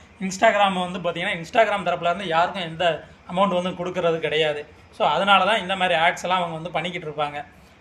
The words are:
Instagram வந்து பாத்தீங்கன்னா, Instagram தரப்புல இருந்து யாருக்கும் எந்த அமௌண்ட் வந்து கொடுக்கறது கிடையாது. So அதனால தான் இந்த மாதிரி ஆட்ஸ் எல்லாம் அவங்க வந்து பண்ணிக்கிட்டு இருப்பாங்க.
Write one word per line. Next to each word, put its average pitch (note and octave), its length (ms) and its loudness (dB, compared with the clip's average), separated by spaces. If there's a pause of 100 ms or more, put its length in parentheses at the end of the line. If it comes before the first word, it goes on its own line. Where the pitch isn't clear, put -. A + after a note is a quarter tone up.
(200)
Instagram G3+ 640 2
வந்து F3+ 180 -6
பாத்தீங்கன்னா, F3 360 -4
Instagram G3+ 480 2
தரப்புல E3 220 -2
இருந்து F#3 220 -2
யாருக்கும் F3 360 0
எந்த E3 220 -4 (420)
அமௌண்ட் F3+ 280 0
வந்து F3+ 140 -2
கொடுக்கறது F3 500 -2
கிடையாது. D3+ 420 0 (300)
So G#3 160 0
அதனால F#3 380 4
தான் G#3+ 160 2
இந்த F#3 140 -4
மாதிரி F3+ 240 2
ஆட்ஸ் F3 220 2
எல்லாம் F#3 160 0
அவங்க E3+ 180 -2
வந்து D#3+ 160 -10
பண்ணிக்கிட்டு E3+ 360 -6
இருப்பாங்க. D3 300 -6 (440)